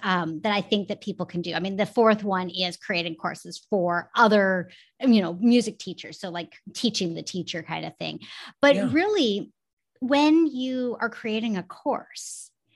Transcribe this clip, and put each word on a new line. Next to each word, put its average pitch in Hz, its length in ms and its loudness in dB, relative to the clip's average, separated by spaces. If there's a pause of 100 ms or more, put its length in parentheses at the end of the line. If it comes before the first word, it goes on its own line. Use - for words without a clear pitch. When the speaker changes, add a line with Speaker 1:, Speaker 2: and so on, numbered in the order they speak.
Speaker 1:
um, 175 380 -2
that 208 120 0
I 202 80 0
think 196 280 -2
that 202 120 -8
people 180 240 -8
can 175 160 -6
do. 170 140 -6
I 165 40 -2
mean, 196 160 -6
the 196 120 0
fourth 220 360 4
one 185 280 -2
is 180 260 -4
creating 170 380 -4
courses - 560 -10
for 175 440 0
other, 196 540 4 (300)
you 226 240 4
know, 170 180 -2
music 233 380 2
teachers. - 400 -12
So, 190 100 -10
like, 170 240 -10 (220)
teaching 190 400 -2
the 165 80 -12
teacher 170 400 -8
kind 160 200 -8
of 156 140 -12
thing. 165 220 -8 (420)
But 277 140 8
Speaker 2:
Yeah. 285 160 0
Speaker 1:
really, 294 580 0 (520)
when 302 460 4
you 254 520 -4
are 233 100 -2
creating 220 460 -4
a 180 80 -4
course, - 880 -8 (240)